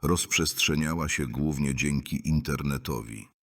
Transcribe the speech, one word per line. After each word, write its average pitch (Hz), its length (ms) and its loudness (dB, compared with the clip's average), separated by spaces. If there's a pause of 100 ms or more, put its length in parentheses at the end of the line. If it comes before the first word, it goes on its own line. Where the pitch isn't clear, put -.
rozprzestrzeniała 80 1080 0
się 73 180 0
głównie 69 480 0
dzięki 71 520 0
internetowi. 69 1000 -2 (160)